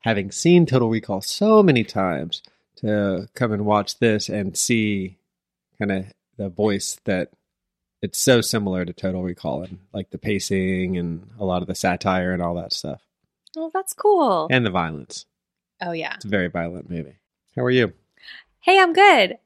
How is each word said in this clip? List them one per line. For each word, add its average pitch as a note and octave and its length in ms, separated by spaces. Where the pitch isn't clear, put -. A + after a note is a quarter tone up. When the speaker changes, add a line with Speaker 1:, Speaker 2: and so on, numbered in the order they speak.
Speaker 1:
having G2+ 300
seen E3+ 360
Total B2 220
Recall G#2 320
so G#3+ 420
many C3 200
times, E2+ 600
to G2+ 560
come A#2 180
and G#2 140
watch G#2 340
this G#2+ 300
and G2 260
see G#2 640
kinda G2 260
the G2 120
voice G2+ 560
that F#2 260
it's - 160
so B2 220
similar F#2+ 440
to F2 80
Total F#2 300
Recall, E2+ 400
and, F#2 160
like, G2+ 180
the - 80
pacing F#2+ 760
and F2 300
a G2+ 60
lot F2+ 180
of - 40
the F#2 60
satire F#2 600
and F2+ 100
all E2+ 120
that F2 180
stuff. - 280
Speaker 2:
Oh, D#4+ 160
that's F#4+ 200
cool. C4 580
Speaker 1:
And B2+ 140
the G2+ 40
violence. D#2+ 560
Speaker 2:
Oh, F3 120
yeah. D#3 220
Speaker 1:
It's - 100
a - 20
very F#2+ 220
violent E2+ 400
movie. D#2 260
How B2+ 80
are B2+ 80
you? A#2+ 220
Speaker 2:
Hey, F#4+ 200
I'm F4 140
good. D#4+ 520